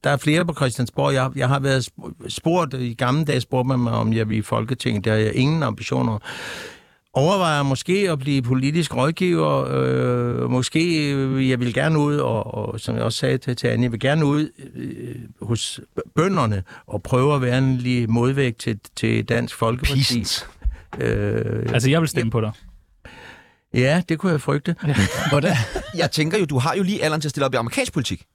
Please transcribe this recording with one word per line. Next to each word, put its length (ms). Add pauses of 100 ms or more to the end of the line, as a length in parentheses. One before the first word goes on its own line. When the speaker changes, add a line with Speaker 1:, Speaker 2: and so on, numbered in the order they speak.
Speaker 1:
der 60
er 40
flere 280
på 100
Christiansborg. 600
Jeg, 220
jeg 120
har 120
været 280
sp-, 400
spurgt, 460
i 200
gamle 300
dage 160
spurgte 280
man 100
mig, 140
om 200
jeg 160
ville 100
i 40
Folketinget. 640
Det 80
har 60
jeg 160
ingen 280
ambitioner 500
om. 80 (920)
Overvejer 500
måske 480
at 80
blive 240
politisk 540
rådgiver. 760
Øh, 800
måske, 600
øh, 380
jeg 100
vil 140
gerne 240
ud, 180
og, 380
og 260
som 160
jeg 80
også 140
sagde 200
til, 180
til 120
Anne, 140
jeg 100
vil 80
gerne 260
ud, 220 (260)
øh, 400 (280)
hos 380 (160)
b-, 40 (160)
bønderne 460 (240)
og 160
prøve 320
at 80
være 160
en 180
lille 300
modvægt 540
til, 180 (180)
til 280
Dansk 320
Folkeparti. 380
Speaker 2:
Peasants. 520 (540)
Speaker 1:
Øh, 720
Speaker 3:
Altså, 180
jeg 100
vil 80
stemme 200
Speaker 1:
ja. 20
Speaker 3:
på 100
dig. 100 (1200)
Speaker 1:
Ja, 340
det 100
kunne 140
jeg 80
frygte. 360 (100)
Speaker 3:
Ja. 80 (360)
Speaker 4:
Hvordan? 220 (440)
Speaker 2:
Jeg 140
tænker 280
jo, 60
du 140
har 160
jo 80
lige 220
alderen 160
til 80
at 20
stille 160
op 80
i 20
amerikansk 360
politik. 300 (120)